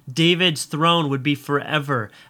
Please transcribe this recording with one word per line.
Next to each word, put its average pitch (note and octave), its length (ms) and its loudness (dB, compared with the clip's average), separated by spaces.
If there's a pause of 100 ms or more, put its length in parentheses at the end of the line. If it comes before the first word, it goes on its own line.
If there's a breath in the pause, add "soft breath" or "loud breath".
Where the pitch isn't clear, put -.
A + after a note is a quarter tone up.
(120)
David's E3 540 2
throne E3 420 0
would C3+ 160 -2
be D3 100 2
forever, C#3 800 -2 (180 loud breath)